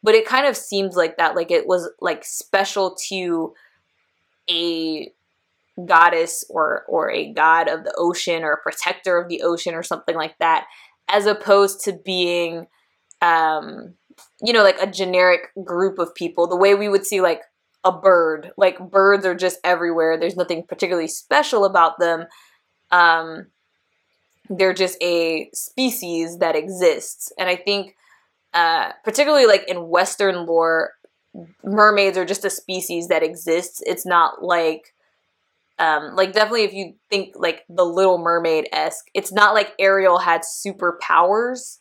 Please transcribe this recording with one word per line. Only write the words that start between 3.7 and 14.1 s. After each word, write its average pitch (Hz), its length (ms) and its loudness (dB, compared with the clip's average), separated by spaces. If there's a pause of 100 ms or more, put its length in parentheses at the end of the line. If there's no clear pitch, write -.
a 165 640 -4 (720)
goddess 170 680 2
or, - 380 -2
or - 240 -2
a - 220 -6
god 160 340 4
of 160 160 -4
the - 140 -10
ocean 175 460 -2
or 151 100 -2
a - 80 -6
protector 180 560 -4
of 175 100 -2
the 170 140 -8
ocean 170 340 -4
or 170 80 -10
something 165 320 -6
like 160 240 -8
that, 165 280 0 (420)
as 202 160 2
opposed 202 580 2
to 202 80 -4
being, 175 760 -4 (540)
um, 160 760 0 (460)